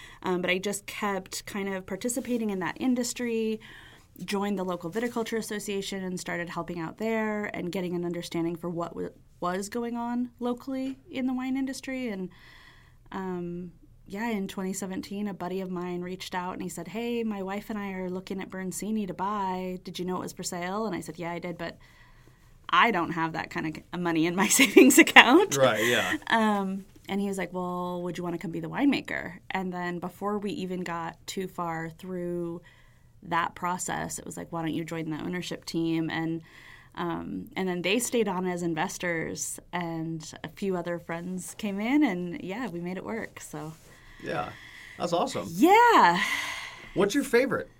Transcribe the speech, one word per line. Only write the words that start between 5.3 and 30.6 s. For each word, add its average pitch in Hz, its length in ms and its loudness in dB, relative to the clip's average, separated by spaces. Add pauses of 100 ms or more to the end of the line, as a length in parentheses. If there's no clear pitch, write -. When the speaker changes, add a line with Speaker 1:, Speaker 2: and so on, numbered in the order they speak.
Speaker 1:
association 202 640 -4
and 180 160 -4
started 170 300 -6
helping 175 320 -6
out 160 160 -8
there 214 560 0
and 175 180 -4
getting 180 240 -2
an 175 80 -2
understanding 170 540 -2
for 175 120 -6
what 170 200 -4
w-, 175 240 -6 (260)
was 185 300 -2
going 240 260 -4
on 240 360 -2 (100)
locally 262 560 -4 (120)
in 262 180 -2
the 262 60 0
wine 262 220 -2
industry. 262 540 -4
And, 190 200 -4 (840)
um, 180 580 -6 (360)
yeah, 214 220 -4
in 196 180 -2
twenty 190 240 -4
seventeen, 196 560 -6
a 196 60 -6
buddy 180 280 -4
of 185 100 -6
mine 175 300 -4
reached 185 340 -8
out 180 180 -4
and - 80 -8
he 180 80 -6
said, 170 200 -10
"Hey, 233 340 -2
my 208 180 -4
wife 202 300 -6
and 214 80 -4
I 202 140 -6
are 185 140 -4
looking 185 320 -6
at - 120 -10
Bernsini 190 560 -4
to 175 80 -6
buy. 185 680 -2
Did 175 140 -12
you 175 80 -4
know 180 120 -2
it - 20 -4
was - 140 -6
for 185 100 -10
sale?" 185 420 -4
And 190 100 -2
I 165 40 -4
said, 160 180 -10
"Yeah, 170 140 -6
I 170 80 -6
did, 175 180 -6
but 170 220 -8 (880)
I 196 220 8
don't 170 220 0
have 165 200 0
that - 160 -6
kind 165 160 -4
of 156 100 -4
c-, - 220 -12
money 170 300 4
in 175 80 0
my 190 120 4
<laughs> - 120 6
savings 269 400 10
account." 302 580 10
Speaker 2:
Right, 131 280 6
yeah. 113 320 4 (100)
Speaker 1:
Um, 196 580 2 (240)
and 196 100 0
he 202 80 0
was 190 120 -2
like, 180 120 -4
"Well, 180 520 -4
would 180 160 -4
you 175 40 -4
wanna 170 140 -2
come 160 140 -6
be 170 80 -6
the 160 100 -6
winemaker?" 175 720 0 (100)
And 185 240 -4
then 175 240 -4
before 196 400 -4
we 202 140 -4
even 180 300 -4